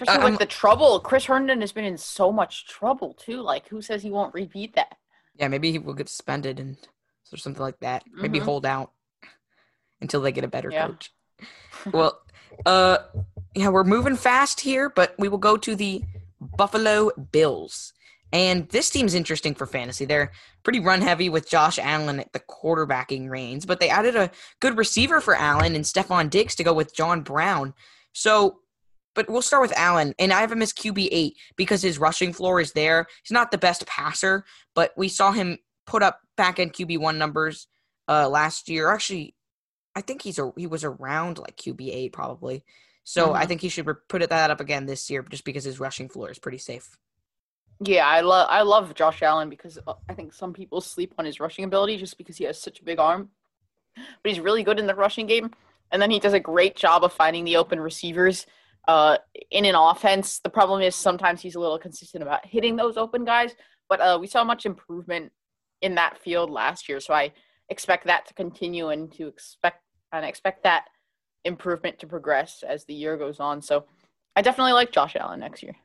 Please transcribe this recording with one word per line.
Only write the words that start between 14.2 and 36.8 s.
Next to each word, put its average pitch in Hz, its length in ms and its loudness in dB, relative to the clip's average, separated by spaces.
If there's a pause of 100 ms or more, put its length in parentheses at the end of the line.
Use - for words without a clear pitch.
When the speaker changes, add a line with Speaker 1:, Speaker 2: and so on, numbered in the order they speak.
Speaker 2:
here, 269 280 0
but 180 280 2
we 202 100 0
will 202 120 -2
go 208 180 4
to 214 180 -4
the 196 280 -4 (360)
Buffalo 214 680 2 (220)
Bills. 135 640 0 (380)
And 180 380 0
this - 220 0
team's 226 240 0
interesting 156 400 -4
for 135 100 -8
fantasy. 127 400 -8
They're 147 260 0 (320)
pretty 247 160 0
run 185 220 4
heavy 175 280 2
with 160 200 -2
Josh 160 300 4
Allen 147 400 -2
at - 140 -14
the 139 60 -8
quarterbacking 139 880 -4
reins, 131 380 -10
but 180 140 -2
they 165 100 4
added 220 260 2
a 190 140 2 (300)
good 247 180 2
receiver 254 420 2
for 208 160 2
Allen 151 400 2
and 151 80 -2
Stefon 175 460 0
Diggs 214 260 2
to 180 80 -4
go 165 100 4
with 156 220 0
John 165 260 0
Brown. 143 520 -2 (380)
So, 214 480 4 (560)
but 220 140 -2
we'll 240 140 0
start 277 180 4
with 233 160 2
Allen, 165 420 2
and 190 140 4
I 196 80 4
have 220 100 0
him 226 120 -2
as 214 100 -2
Q 214 200 -8
B 190 180 -2
eight 165 260 -2 (180)
because 190 280 0
his 165 160 -2
rushing 165 340 0
floor 185 260 0
is 151 140 -2
there. 165 320 2 (180)
He's - 80 -12
not 180 200 2
the 202 60 0
best 175 280 0
passer, 190 600 -2 (280)
but 170 240 2
we 190 120 -2
saw 196 220 4
him 185 280 -4 (260)
put 220 180 0
up 185 160 2 (160)
back-end 180 380 0
Q 180 140 -8